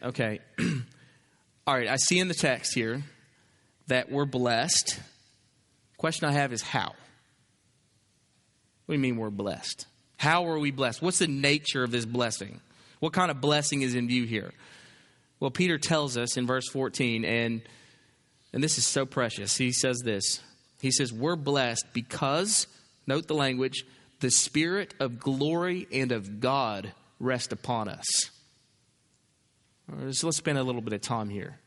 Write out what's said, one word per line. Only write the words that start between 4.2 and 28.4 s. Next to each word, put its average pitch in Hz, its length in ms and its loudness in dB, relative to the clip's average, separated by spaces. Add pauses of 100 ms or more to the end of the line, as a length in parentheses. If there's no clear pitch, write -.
blessed. 123 760 0 (960)
Question 160 320 0
I 143 40 4
have 143 200 2
is 113 100 -4
how? - 320 -2 (1900)
What 165 60 -4
do - 20 -
you 147 40 2
mean 127 180 2
we're 110 140 -4
blessed? 101 560 -6 (300)
How 170 300 4
are 160 120 0
we 147 120 0
blessed? 127 320 -2
What's 180 160 2
the 180 80 4
nature 143 580 2
of 120 60 0
this 117 160 0
blessing? 113 540 -2 (400)
What 156 120 0
kind 185 180 2
of 139 100 -6
blessing 147 420 2
is 127 120 0
in 120 140 2
view 123 160 2
here?" 113 280 -4 (880)
Well, 139 120 0
Peter 175 260 2
tells 147 380 0
us 120 200 -2
in 127 100 0
verse 127 220 0
fourteen, 123 560 0
and, 117 380 0 (880)
and 127 100 -2
this 156 140 0
is 120 100 2
so 135 200 0
precious. 110 500 -2
He 127 160 2
says 127 320 0
this. 104 360 0 (400)
He 135 100 0
says, 127 220 2
"We're 143 240 -2
blessed 139 560 0
because," 147 760 0 (400)
note 151 220 0
the 156 60 0
language, 131 500 0 (360)
"the 127 100 2
Spirit 170 680 2
of 120 220 -2
glory 170 720 0
and 131 180 0
of 104 300 -4
God 113 520 0 (280)
rest 127 320 -2
upon 110 360 -2
us." - 160 -10 (1900)